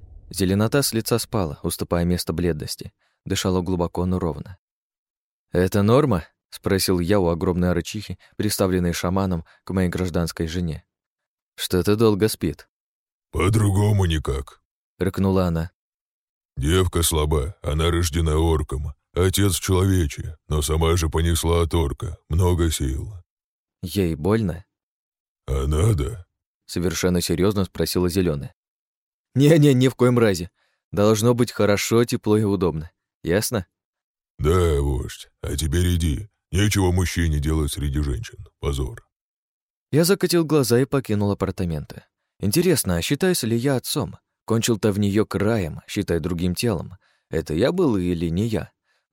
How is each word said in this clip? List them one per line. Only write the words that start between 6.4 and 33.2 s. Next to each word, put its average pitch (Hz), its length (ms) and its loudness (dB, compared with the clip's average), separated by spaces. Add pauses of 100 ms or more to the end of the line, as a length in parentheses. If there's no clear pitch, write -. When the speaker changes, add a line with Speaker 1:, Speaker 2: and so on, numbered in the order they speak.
Speaker 1:
спросил 92 500 0
я 92 180 2
у 90 100 2
огромной 90 420 0
арычихи, 90 480 -6 (180)
приставленной 92 560 0
шаманом 92 520 -2 (200)
к - 80 -10
моей 92 160 2
гражданской 85 580 -2
жене. 82 380 -6 (720)
«Что-то 92 400 0
долго 110 320 4
спит». - 400 -6 (640)
Speaker 2:
«По-другому 101 720 2
никак», 71 560 -4 (400)
Speaker 1:
рыкнула 95 460 0
она. 82 260 -2 (840)
Speaker 2:
«Девка 85 460 0
слаба, 76 600 -2
она 80 280 0
рождена 82 460 0
орком. 73 580 -2 (180)
Отец 95 440 2
человече, 92 800 0 (120)
но 76 140 0
сама 80 340 0
же 82 120 0
понесла 85 540 0
от 82 120 -2
орка. 78 440 -4 (100)
Много 85 420 2
сил». 69 420 -4 (720)
Speaker 1:
«Ей 87 320 -2
больно?» 87 500 -2 (840)
Speaker 2:
«А 67 200 -2
надо?» 78 600 0 (400)
Speaker 1:
совершенно 90 540 0
серьезно 92 440 0
спросила 90 440 -2
Зеленая. 80 460 -2 (800)
«Не-не, 147 400 6
ни 127 140 4
в 120 60 0
коем 120 240 4
разе. 95 320 2 (420)
Должно 110 420 4
быть 120 160 0
хорошо, 104 540 2
тепло 107 320 0
и 110 80 2
удобно. 85 460 0 (320)